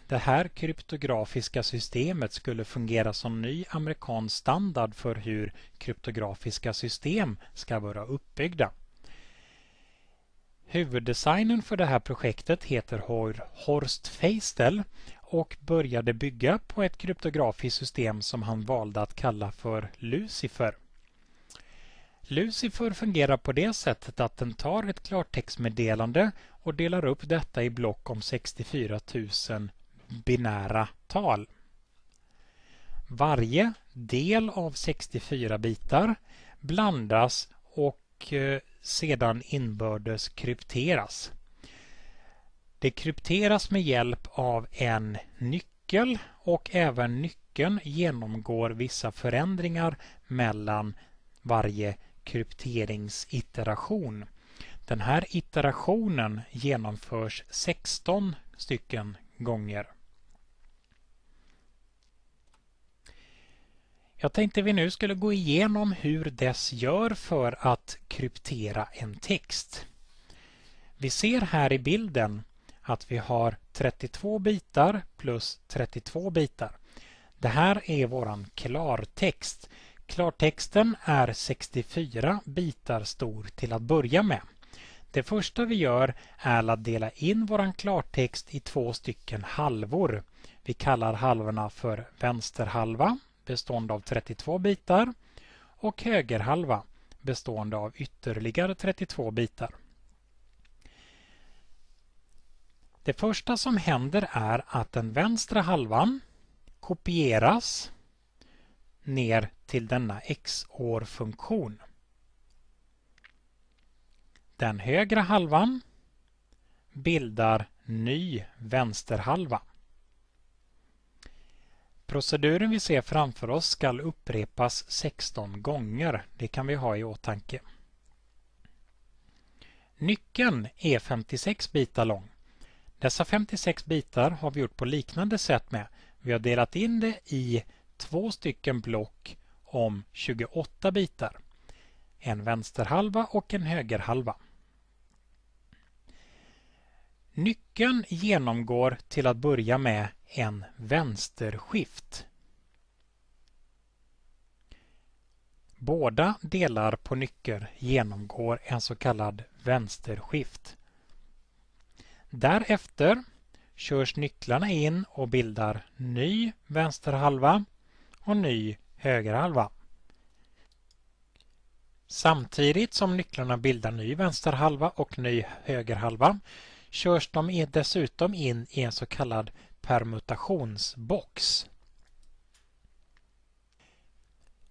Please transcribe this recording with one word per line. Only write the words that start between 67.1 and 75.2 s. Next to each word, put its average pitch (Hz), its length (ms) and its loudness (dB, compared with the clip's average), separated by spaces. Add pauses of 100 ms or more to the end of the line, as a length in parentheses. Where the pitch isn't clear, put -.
för 139 500 0
att - 380 2 (100)
kryptera 110 840 -4
en 110 220 -10
text. - 720 -6 (1080)
Vi 135 140 -4
ser 233 300 2
här 151 320 4
i 135 60 2
bilden 127 640 0 (400)
att - 280 -4
vi 120 80 -2
har 117 380 0 (160)
trettiotvå 196 640 -2
bitar 196 640 4 (140)
plus 120 520 -4